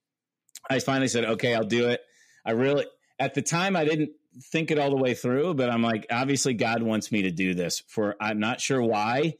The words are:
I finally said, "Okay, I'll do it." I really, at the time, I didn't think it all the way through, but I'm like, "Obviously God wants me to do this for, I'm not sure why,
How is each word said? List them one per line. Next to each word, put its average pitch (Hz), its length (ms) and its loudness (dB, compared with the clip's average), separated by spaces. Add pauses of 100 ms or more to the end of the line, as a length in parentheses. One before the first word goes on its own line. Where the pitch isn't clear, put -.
(720)
I 131 80 2
finally 135 300 2
said, 113 160 2
"Okay, 113 300 0
I'll 113 100 2
do 117 240 2
it." 123 120 0 (440)
I 113 80 0
really, 135 340 2 (320)
at 135 160 -2
the 139 80 0
time, 180 320 0
I 160 100 2
didn't 156 260 0 (420)
think 160 180 -2
it 151 80 2
all 143 120 2
the 135 120 2
way 123 120 2
through, 143 400 0
but 131 140 0
I'm 117 140 2
like, 113 280 0
"Obviously 131 440 0
God 117 280 0
wants 110 280 -2
me 107 120 0
to 95 100 0
do 92 220 0
this 85 340 -4
for, 104 320 -2
I'm 107 180 -2
not 110 220 -2
sure 135 220 0
why, 117 580 0